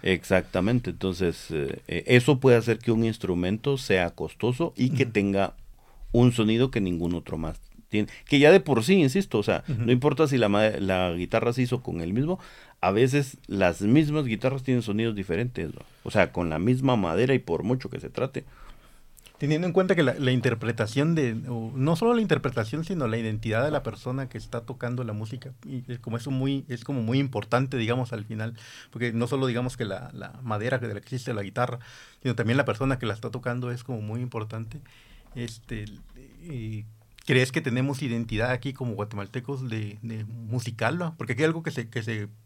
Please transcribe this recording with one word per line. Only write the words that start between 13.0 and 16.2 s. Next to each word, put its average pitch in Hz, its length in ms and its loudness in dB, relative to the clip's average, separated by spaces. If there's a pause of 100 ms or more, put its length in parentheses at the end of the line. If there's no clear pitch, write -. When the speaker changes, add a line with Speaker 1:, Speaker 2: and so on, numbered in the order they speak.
Speaker 1:
las 95 340 2
mismas 147 440 4
guitarras 127 380 -2
tienen 127 180 2
sonidos 110 340 -2
diferentes, 95 580 -4
¿no? - 80 -16 (220)
O - 80 -8
sea, 95 220 4